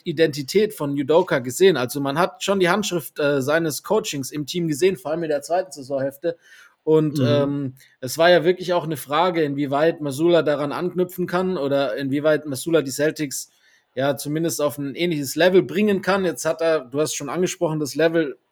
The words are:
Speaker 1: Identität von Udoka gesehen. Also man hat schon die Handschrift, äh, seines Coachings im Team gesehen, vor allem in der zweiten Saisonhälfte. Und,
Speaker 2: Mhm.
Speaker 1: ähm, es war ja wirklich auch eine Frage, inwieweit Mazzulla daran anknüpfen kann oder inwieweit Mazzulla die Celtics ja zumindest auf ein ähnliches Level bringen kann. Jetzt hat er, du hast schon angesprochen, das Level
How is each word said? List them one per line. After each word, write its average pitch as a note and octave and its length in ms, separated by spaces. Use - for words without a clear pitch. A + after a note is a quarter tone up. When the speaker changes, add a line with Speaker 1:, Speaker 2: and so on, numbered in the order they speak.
Speaker 1:
Identität D#3+ 680
von C#3+ 240
Udoka D3+ 400
gesehen. C#3+ 380
Also B2+ 240
man C#3 180
hat F#3 240
schon G3 180
die F3 80
Handschrift, F3+ 520
äh, C#3+ 200
seines D3+ 440
Coachings G3 480
im D3+ 140
Team E3+ 220
gesehen, F3 280
vor D3+ 160
allem E3+ 100
in D#3 80
der C#3+ 120
zweiten F#3 300
Saisonhälfte. C#3 640
Und, D#3 360
Speaker 2:
Mhm. C3 80
Speaker 1:
ähm, C#3+ 480
es C3 180
war E3+ 120
ja E3+ 140
wirklich F3+ 300
auch E3 100
eine D#3 140
Frage, E3 440
inwieweit D3 600
Mazzulla D#3 400
daran C#3+ 300
anknüpfen F3+ 540
kann F#3 300
oder C#3 400
inwieweit D3 480
Mazzulla D3+ 380
die C3+ 80
Celtics D3 600
ja C3+ 220
zumindest D#3 440
auf D3 160
ein C#3 200
ähnliches D3+ 400
Level F3+ 260
bringen G3+ 400
kann. F#3+ 220
Jetzt E3 200
hat D#3+ 160
er, D#3+ 200
du B2+ 200
hast D3+ 140
schon C#3+ 140
angesprochen, D#3+ 500
das C#3+ 160
Level D#3+ 420